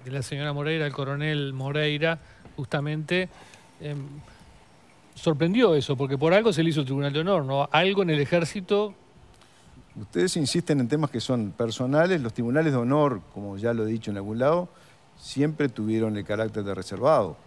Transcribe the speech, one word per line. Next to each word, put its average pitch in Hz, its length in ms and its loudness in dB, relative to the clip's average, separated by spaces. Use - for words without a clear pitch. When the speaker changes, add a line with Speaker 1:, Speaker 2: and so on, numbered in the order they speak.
Speaker 1:
de 127 80 -14
la 135 100 -6
señora 147 300 -6
Moreira, 151 340 -2
al 139 60 -4
coronel 143 600 -4
Moreira, 147 680 0
justamente. 151 760 -2
Em, 147 180 -8
sorprendió 170 580 4
eso, 139 220 2
porque 135 200 -2
por 160 160 4
algo 214 200 4
se 160 100 0
le 165 80 4
hizo 151 100 0
el 135 60 -2
tribunal 139 260 -2
de 147 60 -2
honor, 170 260 2
¿no? 139 280 0
Algo 190 300 4
en 175 80 0
el 151 100 2
ejército. 190 760 0
Speaker 2:
Ustedes 175 400 0
insisten 156 420 0
en 123 80 2
temas 147 240 0
que 113 100 -4
son 113 300 -2
personales. 139 720 2
Los 117 120 -4
tribunales 139 400 0
de 127 60 2
honor, 127 440 2
como 101 220 -10
ya 117 160 0
lo 113 120 0
he 107 60 -2
dicho 110 220 -4
en 101 60 -4
algún 107 200 -6
lado, 165 300 2
siempre 147 500 -2
tuvieron 110 480 -2
el 101 80 -6
carácter 107 380 -2
de 98 140 -4
reservado. 101 600 0